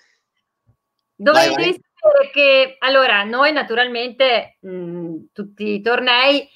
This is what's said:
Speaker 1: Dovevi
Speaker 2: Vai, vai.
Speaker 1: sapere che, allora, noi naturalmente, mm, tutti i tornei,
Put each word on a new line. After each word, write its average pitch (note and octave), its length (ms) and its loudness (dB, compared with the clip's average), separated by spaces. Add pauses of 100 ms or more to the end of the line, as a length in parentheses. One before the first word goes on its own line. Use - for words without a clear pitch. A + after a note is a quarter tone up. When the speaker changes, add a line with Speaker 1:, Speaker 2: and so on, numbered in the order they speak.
(1200)
Speaker 1:
Dovevi D#4 360 2
Speaker 2:
Vai, - 0 -
vai. F4 180 -2
Speaker 1:
sapere - 580 0
che, C4+ 500 2
allora, B3+ 440 2
noi B3+ 280 0
naturalmente, B3 1120 -2
mm, F3 500 -10 (160)
tutti G#3 320 -14 (100)
i G3+ 60 -6
tornei, B3 760 0